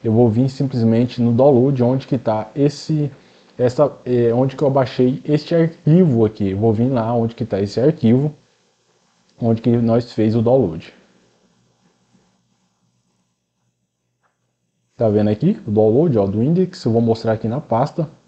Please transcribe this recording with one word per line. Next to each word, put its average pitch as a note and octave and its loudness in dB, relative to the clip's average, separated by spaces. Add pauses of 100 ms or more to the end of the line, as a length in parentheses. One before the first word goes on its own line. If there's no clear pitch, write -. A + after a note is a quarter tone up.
Eu A#2 -2
vou A#2+ 4
vir A#2+ 0
simplesmente B2 -2
no A#2+ 2
download, C3 2
onde C3 0
que C#3 -4
tá A2 -4
esse, D3 -2 (480)
essa, B2+ 0 (120)
é, A#2+ 0
onde C3+ 0
que - -4
eu C#3 2
baixei C3 0
este D3+ -2
arquivo D#3+ 2
aqui. G#2 -2
Eu F#2+ -4
vou A2+ 2
vir A#2 0
lá A#2+ -2
onde A#2 -2
que A2+ -8
tá G2 -4
esse G2+ -4
arquivo, C3+ 2 (1080)
onde A2+ 0
que B2 0
nós A#2 0
fez A2 0
o A#2 2
download. A2+ 0 (4000)
Tá A#2 0
vendo G#2 2
aqui D#3+ 0
o - -8
download, A2 2
ó, G2 2
do G2+ -2
index? F3 -2
Eu A#2 0
vou A#2 2
mostrar A2+ -2
aqui A2 -4
na B2 -4
pasta. C#3+ -4 (200)